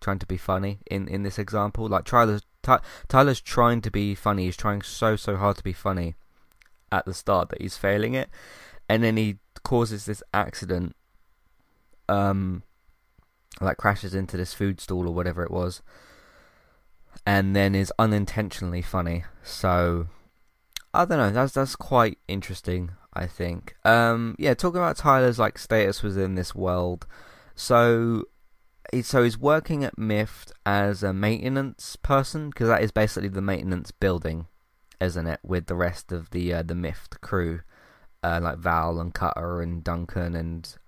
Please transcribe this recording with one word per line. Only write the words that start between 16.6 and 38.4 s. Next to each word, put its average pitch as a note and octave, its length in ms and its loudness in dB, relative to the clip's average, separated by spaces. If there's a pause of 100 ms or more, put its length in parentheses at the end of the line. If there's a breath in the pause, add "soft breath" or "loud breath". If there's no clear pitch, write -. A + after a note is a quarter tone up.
and G2 300 4
then G2 200 4
is G2 220 0
unintentionally G#2 840 0
funny. E2+ 420 -2 (180)
So, F2 640 0 (840 soft breath)
I F3 120 6
don't E3+ 120 2
know, G#2+ 140 4
that's, B2+ 220 2
that's C3+ 220 -2
quite A#2 520 2
interesting, F2+ 640 -6 (220)
I - 120 -4
think. F2 500 -8 (100)
Um, A#2 520 4
yeah, C#3 160 2
talking F3 260 0
about E3+ 180 0
Tyler's, B2+ 420 4
like, G#2+ 180 2
status G#2 460 0
within F#2+ 320 -2
this F2+ 180 -4
world. F2+ 540 -2 (480 loud breath)
So, A#2 680 4 (680)
he, B2 100 0
so B2 220 4
he's A#2+ 140 2
working D3 460 2
at - 140 -4
Mift G#2+ 540 -2 (140)
as G2+ 360 2
a G2 120 0
maintenance A#2 840 -2
person, C#3+ 560 0
'cause A#2 160 0
that A2+ 160 4
is G#2+ 80 2
basically G#2 380 0
the F#2+ 120 -4
maintenance F#2+ 500 -2
building, E2 560 -2 (520)
isn't F2 280 -2
it, D#2+ 160 -4
with F2 240 -2
the F2 80 -4
rest F2 360 -2
of E2+ 200 -8
the, F2 220 -2
uh, E2 100 -2
the E2 100 -6
Mift - 480 -8
crew, E2+ 400 -2 (640 soft breath)
uh, E2+ 180 0